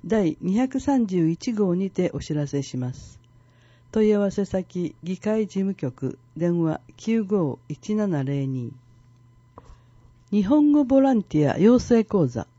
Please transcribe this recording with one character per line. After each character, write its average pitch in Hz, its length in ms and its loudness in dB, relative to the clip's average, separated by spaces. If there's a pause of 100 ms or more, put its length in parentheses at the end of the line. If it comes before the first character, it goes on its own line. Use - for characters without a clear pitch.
第 190 340 0
二 185 160 -2
百 262 240 0
三 262 280 0
十 175 200 0
一 170 240 -2
号 202 240 0
に 185 140 -2
て 180 240 -2
お 139 80 -6
知 - 120 -8
ら 147 140 -2
せ 143 160 -4
し - 140 -8
ま 127 160 -6
す。 - 260 -20 (720)
問 214 160 2
い 214 60 4
合 202 80 2
わ 196 100 0
せ 196 140 -4
先、 180 580 -6
議 180 140 -6
会 214 280 -2
事 - 100 -14
務 196 180 -2
局、 131 440 -8 (200)
電 170 240 0
話、 160 180 -2 (160)
九 226 280 -2
五 180 440 -2
一 - 280 -6
七 185 280 -2
零 139 240 -2
二。 127 240 -6 (1600)
日 202 140 2
本 294 260 4
語 294 140 4
ボ 269 160 4
ラ 269 100 4
ン 220 100 2
テ - 180 -2
ィ 143 140 2
ア - 40 -4
養 233 220 6
成 226 260 2
講 175 220 0
座。 120 200 -6 (120)